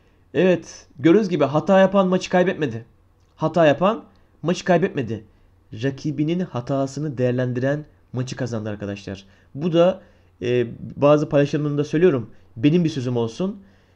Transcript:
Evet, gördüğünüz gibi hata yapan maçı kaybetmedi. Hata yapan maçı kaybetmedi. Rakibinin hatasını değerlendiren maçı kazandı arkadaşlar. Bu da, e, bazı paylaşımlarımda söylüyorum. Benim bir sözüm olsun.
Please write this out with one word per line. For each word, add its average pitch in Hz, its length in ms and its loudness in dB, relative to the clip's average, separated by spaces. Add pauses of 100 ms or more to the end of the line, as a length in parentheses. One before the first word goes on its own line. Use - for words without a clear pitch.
(340)
Evet, 175 520 0 (120)
gördüğünüz 170 300 4
gibi 156 160 0
hata 156 360 2
yapan 190 280 4
maçı 180 220 -2
kaybetmedi. 147 540 0 (520)
Hata 156 300 2
yapan 180 380 2 (380)
maçı 170 220 -4
kaybetmedi. 147 600 -2 (480)
Rakibinin 139 680 -4
hatasını 139 800 -6
değerlendiren 127 640 -2 (280)
maçı 127 240 -8
kazandı 110 340 -6
arkadaşlar. 101 540 -10 (300)
Bu 156 180 -4
da, 170 300 2 (400)
e, 123 240 0 (300)
bazı 147 320 4
paylaşımlarımda 147 560 0
söylüyorum. 151 460 0 (260)
Benim 151 280 2
bir 156 40 0
sözüm 123 280 -4
olsun. 170 460 -4 (340)